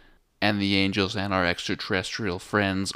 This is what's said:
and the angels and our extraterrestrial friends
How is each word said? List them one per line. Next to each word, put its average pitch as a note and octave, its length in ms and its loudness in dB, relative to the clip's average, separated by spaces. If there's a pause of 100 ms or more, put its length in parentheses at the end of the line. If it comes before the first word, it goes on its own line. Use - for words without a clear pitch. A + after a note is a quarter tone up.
(400)
and G#2 200 2
the G2 160 2
angels G2 400 2
and G2 160 -2
our F#2 140 2
extraterrestrial F#2 920 -2
friends G2 580 0